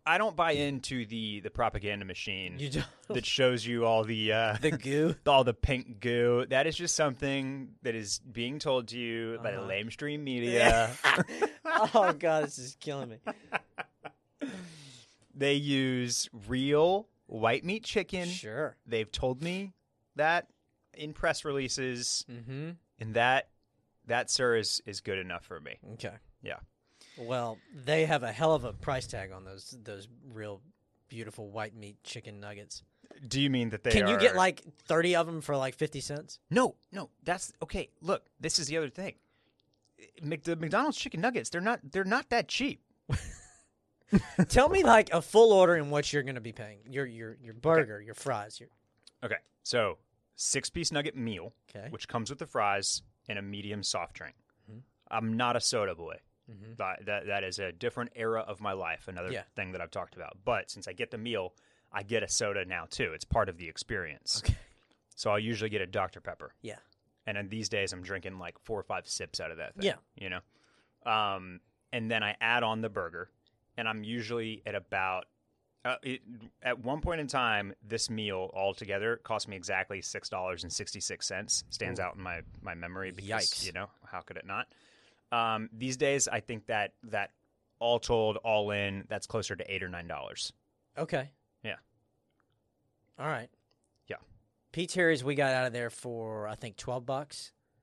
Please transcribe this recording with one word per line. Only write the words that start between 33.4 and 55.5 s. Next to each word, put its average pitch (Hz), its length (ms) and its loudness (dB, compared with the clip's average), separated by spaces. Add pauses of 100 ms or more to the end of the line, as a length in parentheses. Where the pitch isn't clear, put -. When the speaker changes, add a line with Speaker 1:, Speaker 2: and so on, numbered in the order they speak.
Speaker 1:
you 143 80 6
mean 120 200 4
that 104 140 -4
they 123 80 4
Speaker 2:
Can - 180 6
you - 100 6
get, 196 140 8
Speaker 1:
are 185 40 0
Speaker 2:
like, 185 240 4 (240)
thirty 170 300 4
of 165 140 4
'em 165 120 -6
for, 147 140 -2
like, 131 200 0
fifty 147 260 -4
cents? - 380 -10 (100)
Speaker 1:
No, 240 260 4 (160)
no. 185 180 -10 (140)
That's, - 300 -2 (100)
okay, 165 260 -6 (120)
look, 165 240 -2 (140)
this 156 200 0
is 143 80 -4
the 151 100 0
other 156 120 0
thing. 180 260 -10 (1080)
Mc-, 151 220 -4
the 170 140 -2
McDonald's 190 400 0
chicken 175 240 -6
nuggets, 233 280 0
they're 170 120 -4
not, 226 180 0 (100)
they're 190 140 0
not 226 280 0
that 233 180 2
cheap. - 320 -2 (280)
<laughs> - 1400 -2
Speaker 2:
Tell 262 180 8
me, 381 160 6
like, 226 300 10
a 165 80 4
full 226 320 10
order 180 220 10
and 147 140 0
what 147 220 0
you're 143 120 2
gonna 127 180 -6
be 113 100 -8
paying. 107 280 -12 (100)
Your, 135 160 -4
your, 113 360 -12
your 113 120 -16
Speaker 1:
Okay. 113 80 -18
Speaker 2:
burger, 135 400 4
your 107 120 -12
fries, 107 460 -4
your 120 100 -20 (540)
Speaker 1:
Okay, 104 140 0 (260)
so 107 340 2 (380)
six-piece - 560 -2
nugget 147 240 -2
meal, 113 380 -6 (160)
Speaker 2:
Okay. 107 200 -12
Speaker 1:
which - 180 -10
comes 113 220 -4
with 143 100 -8
the 165 80 -8
fries 101 540 0 (280)
and 104 100 -6
a - 20 -6
medium 101 420 -8
soft 90 320 -4
drink. 82 200 -14 (340)
Speaker 2:
Mm-hmm. 110 100 -16 (300)
Speaker 1:
I'm 113 280 0
not 120 180 4